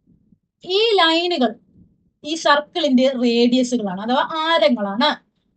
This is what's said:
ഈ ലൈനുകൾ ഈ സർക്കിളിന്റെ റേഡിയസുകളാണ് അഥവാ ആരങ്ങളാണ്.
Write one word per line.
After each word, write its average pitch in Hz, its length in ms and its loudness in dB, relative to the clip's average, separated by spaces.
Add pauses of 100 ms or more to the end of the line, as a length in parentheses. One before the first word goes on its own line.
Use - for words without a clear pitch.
(640)
ഈ 370 140 -2 (200)
ലൈനുകൾ 330 520 0 (720)
ഈ 302 120 -8
സർക്കിളിന്റെ 294 680 0 (180)
റേഡിയസുകളാണ് 233 800 0
അഥവാ 247 220 -2 (220)
ആരങ്ങളാണ്. 269 640 0 (480)